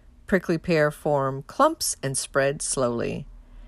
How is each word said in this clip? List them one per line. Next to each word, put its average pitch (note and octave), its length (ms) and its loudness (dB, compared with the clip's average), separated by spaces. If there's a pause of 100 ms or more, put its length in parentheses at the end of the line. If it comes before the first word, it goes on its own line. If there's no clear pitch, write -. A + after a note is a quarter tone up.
(280)
Prickly F3 320 0
pear D3+ 320 2
form C#3 560 -2
clumps - 560 0
and C3+ 120 -4
spread C#3 460 0
slowly. A#2+ 640 -2 (420)